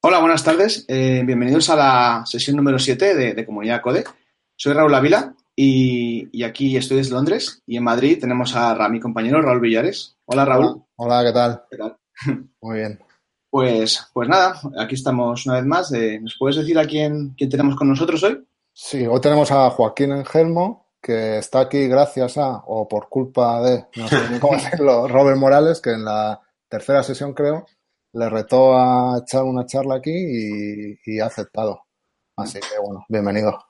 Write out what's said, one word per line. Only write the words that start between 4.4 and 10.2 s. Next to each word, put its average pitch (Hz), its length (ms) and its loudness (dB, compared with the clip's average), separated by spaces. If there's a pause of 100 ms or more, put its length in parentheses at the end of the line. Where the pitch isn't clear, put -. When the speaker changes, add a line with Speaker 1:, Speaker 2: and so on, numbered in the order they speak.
Speaker 1:
Soy 143 200 -2
Raúl 147 200 4
Ávila 143 400 2 (220)
y, 127 720 2 (100)
y 120 60 -4
aquí 131 320 -4
estoy 135 220 -2
desde 131 160 -2
Londres 151 520 -2
y 117 120 -6
en 120 80 -2
Madrid 127 340 2
tenemos 123 340 -2
a 117 220 2
Ra-, 104 140 0
mi 113 100 -2
compañero 117 420 0
Raúl 123 200 2
Villares. 117 640 -2